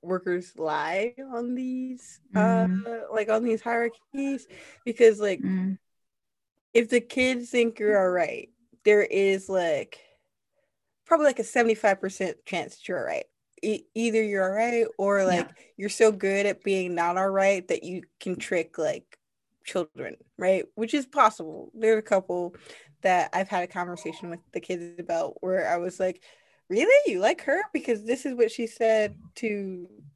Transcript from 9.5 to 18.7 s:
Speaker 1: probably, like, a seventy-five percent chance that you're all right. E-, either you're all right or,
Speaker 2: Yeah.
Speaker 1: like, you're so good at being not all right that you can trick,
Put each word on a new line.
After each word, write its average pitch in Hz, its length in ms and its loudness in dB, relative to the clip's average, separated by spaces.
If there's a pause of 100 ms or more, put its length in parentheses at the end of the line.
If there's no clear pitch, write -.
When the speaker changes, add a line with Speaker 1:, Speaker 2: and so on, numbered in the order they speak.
Speaker 1:
probably, 311 200 4
like, 262 140 2
a 220 40 -2
seventy-five 220 560 2
percent 190 460 -6
chance - 320 -8
that - 100 -18
you're 175 120 -4
all 120 60 -4
right. - 200 -6 (360)
E-, 214 220 -4 (100)
either 220 300 0
you're 202 200 0
all 190 120 0
right 233 320 0 (100)
or, 202 220 2
Speaker 2:
Yeah. 190 60 2
Speaker 1:
like, 175 500 -2
you're 202 140 -6
so 214 240 6
good 196 320 0
at 196 180 -4
being 185 320 -2
not 170 220 0
all 196 120 2
right 196 380 2
that - 160 -2
you 180 200 -10 (180)
can 185 160 -4
trick, - 400 -4